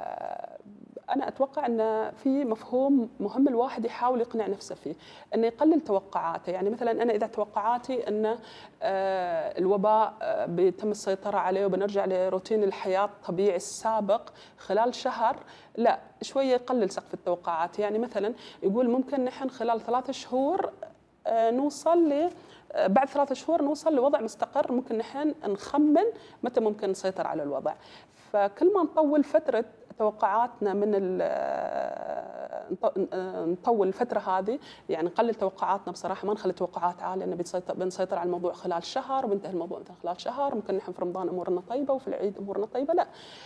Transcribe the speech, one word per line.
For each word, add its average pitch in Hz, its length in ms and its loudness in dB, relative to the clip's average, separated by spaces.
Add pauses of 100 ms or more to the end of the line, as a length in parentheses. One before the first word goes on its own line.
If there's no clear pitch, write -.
(1080)
أنا 269 180 0
أتوقع 277 380 -2
أن 220 460 0
في 269 340 0
مفهوم 254 640 2 (100)
مهم 233 280 4
الواحد 240 380 0
يحاول 240 360 0
يقنع 226 260 -2
نفسه - 280 -6
فيه، - 200 -8 (400)
أنه 226 120 4
يقلل 302 340 6
توقعاته. 180 720 -2
يعني 185 180 0
مثلًا 226 220 0
أنا 233 220 2
إذا 214 140 0
توقعاتي 226 800 -2
أن، 214 180 0
آه، 190 1300 -2
الوباء، 208 640 4
آه، - 240 -2
بيتم 180 460 2
السيطرة 202 460 -2
عليه 190 280 2
وبنرجع 196 400 0
لروتين 185 580 0
الحياة 196 420 0
الطبيعي 196 500 0
السابق 214 760 0 (280)
خلال 226 380 2
شهر، 233 400 0 (420)
لا، 226 220 4 (220)
شوية 269 320 0
يقلل 247 360 0
سقف - 240 -10
التوقعات. 175 680 -4
يعني 208 200 0
مثلًا 226 340 -2 (300)
يقول 233 260 2
ممكن 262 360 0
نحن 262 240 -6
خلال 233 320 -2
ثلاث 254 300 -2
شهور، 269 580 -2 (580)
آه، 226 240 4
نوصل 302 580 4
ل-، 294 200 2 (420)
آه، - 160 2
بعد 262 200 6
ثلاث 277 260 0
شهور 320 280 0
نوصل 302 340 2
لوضع 269 260 4
مستقر، 269 500 -2
ممكن 247 260 -2
نحن 285 380 -2 (100)
نخمن 294 600 4 (380)
متى 240 160 0
ممكن 214 300 0
نسيطر 190 380 -2
على 151 160 -4
الوضع. 143 300 -4 (580)
فكل 214 420 4
ما 370 100 4
نطول 302 400 4
فترة 262 420 2 (340)
توقعاتنا 214 760 2
من 202 220 2
ال-، 185 260 0
آه، - 1500 -4
نط-، 190 420 0
آه، 185 320 -6
نطول 190 420 2
الفترة 214 320 -2
هذه، 196 400 -2 (300)
يعني 165 180 -2
نقلل 226 280 0
توقعاتنا 190 580 -2
بصراحة، 185 340 -6
ما 208 60 0
نخلي 190 200 -2
توقعات 180 500 -4
عالية 185 220 -4
إنه 185 100 -4
بتسيطر، 175 380 -4
بنسيطر 185 440 -4
على 175 100 -2
الموضوع 175 260 -2
خلال 175 300 -4
شهر 269 420 -2
وبنتهي 202 260 -2
الموضوع 175 280 -6
مثلًا - 240 -16
خلال 180 180 -6
شهر، 269 340 -2
ممكن 202 220 -2
نحن - 140 -6
في - 100 -14
رمضان 180 280 -2
أمورنا 180 400 -2
طيبة 269 240 -2
وفي 262 140 -4
العيد 202 300 -4
أمورنا 196 280 -4
طيبة، 285 280 -2
لا، 349 140 2 (380)